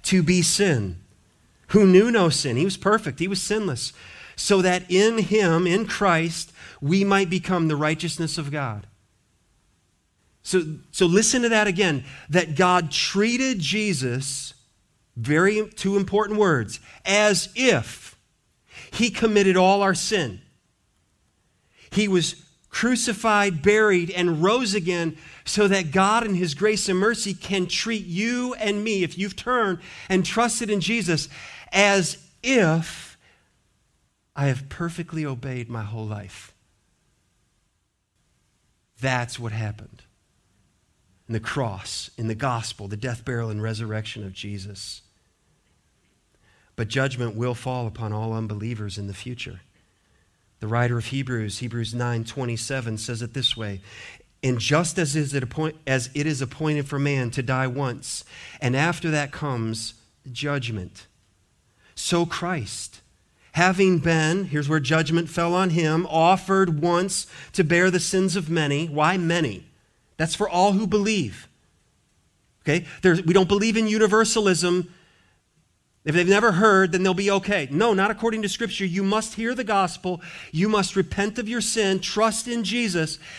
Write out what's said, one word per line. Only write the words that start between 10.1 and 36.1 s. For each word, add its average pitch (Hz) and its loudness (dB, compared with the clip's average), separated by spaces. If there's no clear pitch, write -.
So, 160 -2
so 190 2
listen 220 4
to 240 2
that 214 4
again, 170 0
that 160 0
God 180 2
treated 240 0
Jesus, 139 -4
very, 185 2
two 196 0
important 208 0
words, 139 2
as 208 4
if 220 0
he 233 2
committed 202 4
all 190 6
our 190 2
sin. 147 -2
He 208 0
was 180 0
crucified, 214 0
buried, 196 4
and 175 0
rose 214 2
again 170 -2
so 208 2
that 190 0
God 202 2
in 202 -2
his 170 -2
grace 208 0
and 185 2
mercy 208 0
can 185 -2
treat 208 -4
you 240 -2
and 208 -2
me, 214 -2
if 175 -4
you've 196 -6
turned 220 -2
and 190 2
trusted 233 -2
in 208 0
Jesus, 180 -2
as 196 4
if 180 0
I 139 -2
have 131 -2
perfectly 165 -6
obeyed 127 -8
my 117 -8
whole 110 -8
life. 104 -12